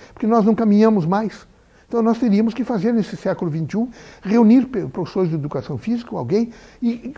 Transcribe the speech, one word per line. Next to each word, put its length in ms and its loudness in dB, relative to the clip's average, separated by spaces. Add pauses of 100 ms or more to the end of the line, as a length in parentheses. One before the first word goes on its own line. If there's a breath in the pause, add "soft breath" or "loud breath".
(140 loud breath)
porque 120 -4
nós 180 4
não 100 4
caminhamos 500 4
mais. 440 -4 (380 soft breath)
Então 160 -2
nós 160 2
teríamos 340 2
que 120 -6
fazer 280 -2
nesse 240 -2
século 340 -4
vinte 220 -6
e 60 -4
um, 100 -2 (320 loud breath)
reunir 460 4
pe-, 220 -6
professores 420 -4
de 60 -4
educação 420 -6
física, 360 -6
alguém, 380 -2 (300 loud breath)
e 360 -6